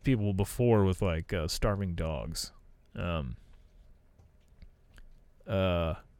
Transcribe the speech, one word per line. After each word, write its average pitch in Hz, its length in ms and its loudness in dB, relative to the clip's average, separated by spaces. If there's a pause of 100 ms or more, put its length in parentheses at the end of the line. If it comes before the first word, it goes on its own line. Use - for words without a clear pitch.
people 107 300 2
before 104 520 4
with, 95 180 2
like, 82 300 -2
uh, 87 160 0
starving 98 460 -2
dogs. 80 580 -6 (440)
Um, 82 400 -4 (2000)
uh, 90 480 0 (260)